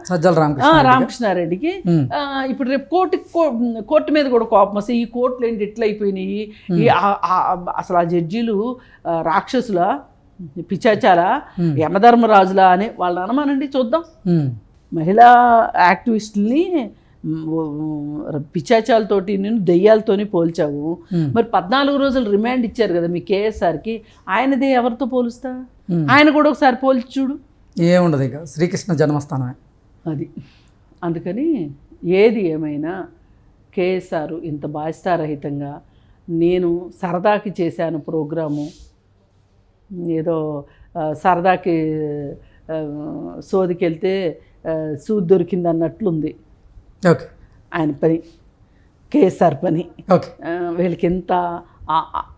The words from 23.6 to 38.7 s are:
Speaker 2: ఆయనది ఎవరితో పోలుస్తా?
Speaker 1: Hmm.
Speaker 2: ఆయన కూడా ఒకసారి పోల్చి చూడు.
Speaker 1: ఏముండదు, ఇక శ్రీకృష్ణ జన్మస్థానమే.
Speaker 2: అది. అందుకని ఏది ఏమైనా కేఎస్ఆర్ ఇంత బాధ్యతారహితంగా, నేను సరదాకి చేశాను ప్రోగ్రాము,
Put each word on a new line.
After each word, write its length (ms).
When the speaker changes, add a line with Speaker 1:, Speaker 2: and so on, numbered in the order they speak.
Speaker 2:
ఆయనది 380
ఎవరితో 380
పోలుస్తా? 600
Speaker 1:
Hmm. 200
Speaker 2:
ఆయన 180
కూడా 200
ఒకసారి 260
పోల్చి 460
చూడు. 180
Speaker 1:
ఏముండదు, 400
ఇక 220
శ్రీకృష్ణ 500
జన్మస్థానమే. 600
Speaker 2:
అది. 180
అందుకని 640
ఏది 440
ఏమైనా 580
కేఎస్ఆర్ 580
ఇంత 320
బాధ్యతారహితంగా, 1160
నేను 600
సరదాకి 600
చేశాను 380
ప్రోగ్రాము, 680